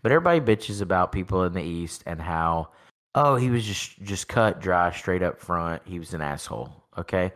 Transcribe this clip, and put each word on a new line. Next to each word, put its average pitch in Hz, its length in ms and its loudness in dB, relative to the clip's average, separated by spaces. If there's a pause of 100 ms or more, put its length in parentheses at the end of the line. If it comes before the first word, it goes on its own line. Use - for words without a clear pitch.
But 113 100 4
everybody 170 280 6
bitches 107 420 0
about 90 300 2
people 92 320 0
in 87 100 0
the 90 80 -4
East 85 460 -6
and 82 120 -8
how, 82 500 -2 (440)
"Oh, 139 220 4
he 127 160 2
was 120 120 0
just, - 380 -8
just 101 260 -6
cut 110 320 2
dry, 87 320 2
straight 90 300 -2
up 87 180 -2
front. 85 460 -4
He 92 140 -10
was 82 160 -12
an 80 60 -4
asshole," 69 500 -8 (260)
okay? 92 380 0